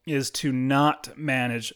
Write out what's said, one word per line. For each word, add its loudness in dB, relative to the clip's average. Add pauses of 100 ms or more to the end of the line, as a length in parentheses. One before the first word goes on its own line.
is -2
to -2
not 2
manage -2